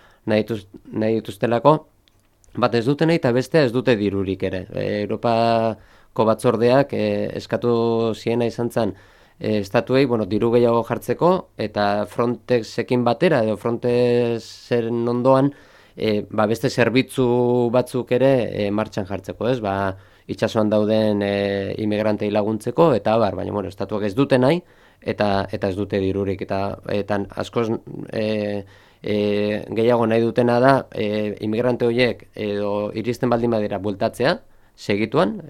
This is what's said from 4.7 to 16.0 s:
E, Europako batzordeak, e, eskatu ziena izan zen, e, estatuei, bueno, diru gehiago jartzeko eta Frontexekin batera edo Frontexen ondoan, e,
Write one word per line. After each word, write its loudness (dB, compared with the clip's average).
E, -4
Europako -2
batzordeak, 2
e, -2
eskatu 0
ziena 0
izan -2
zen, 0
e, 0
estatuei, 2
bueno, 0
diru 0
gehiago 4
jartzeko 0
eta 0
Frontexekin -2
batera 2
edo 0
Frontexen 0
ondoan, 4
e, 0